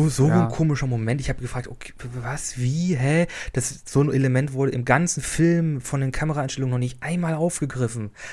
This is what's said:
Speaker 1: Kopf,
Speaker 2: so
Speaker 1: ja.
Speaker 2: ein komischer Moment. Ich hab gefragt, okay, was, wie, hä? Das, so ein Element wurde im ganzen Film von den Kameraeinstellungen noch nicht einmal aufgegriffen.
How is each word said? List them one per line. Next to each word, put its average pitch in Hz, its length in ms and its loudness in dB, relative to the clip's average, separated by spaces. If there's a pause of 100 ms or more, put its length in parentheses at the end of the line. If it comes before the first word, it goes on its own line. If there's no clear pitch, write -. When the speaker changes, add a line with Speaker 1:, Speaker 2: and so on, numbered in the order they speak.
Speaker 1:
Kopf, 151 100 2
Speaker 2:
so 135 140 4
Speaker 1:
ja. 117 180 6
Speaker 2:
ein 113 60 -2
komischer 147 340 2
Moment. 120 340 0
Ich 131 100 -4
hab 127 100 -4
gefragt, 123 280 -6
okay, - 240 -14 (300)
was, 127 380 -6
wie, 160 360 0
hä? 147 300 4 (280)
Das, - 320 -4
so - 180 2
ein 151 100 2
Element 131 400 2
wurde 131 200 0
im 123 120 -2
ganzen 143 380 2
Film 165 580 2
von 139 200 -2
den 135 100 0
Kameraeinstellungen 139 600 -2
noch 123 60 0
nicht 123 240 -4
einmal 165 320 -2
aufgegriffen. 127 800 -2 (220)